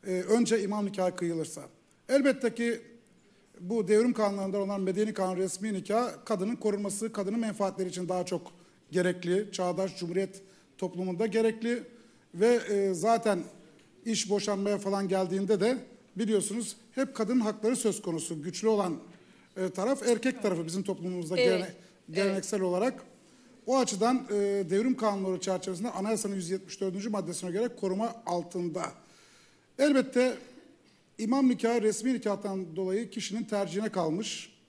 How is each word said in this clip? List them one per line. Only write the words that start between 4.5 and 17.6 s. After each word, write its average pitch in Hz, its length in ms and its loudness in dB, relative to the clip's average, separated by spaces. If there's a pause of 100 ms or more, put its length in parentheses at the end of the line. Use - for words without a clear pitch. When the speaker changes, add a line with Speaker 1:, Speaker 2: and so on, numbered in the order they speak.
Speaker 1:
olan 196 220 -2
medeni 202 340 0
kanun, 185 220 0
resmi 190 360 -2
nikah 208 520 -2
kadının 208 320 -2
korunması, 208 560 -2
kadının 208 280 -2
menfaatleri 190 480 -2
için 175 200 -6
daha 180 180 0
çok - 260 -4 (380)
gerekli. 180 640 0
Çağdaş 185 460 -2
Cumhuriyet 185 440 -4 (360)
toplumunda 180 480 -2
gerekli. 226 560 0 (520)
Ve, 185 200 4
e, 196 400 0
zaten 208 440 2 (680)
iş 214 260 -2
boşanmaya 202 480 0
falan 196 300 -2
geldiğinde 190 520 2
de 240 180 2 (380)
biliyorsunuz 208 600 -2 (180)
hep 269 200 -2
kadın 254 260 2
hakları 214 360 0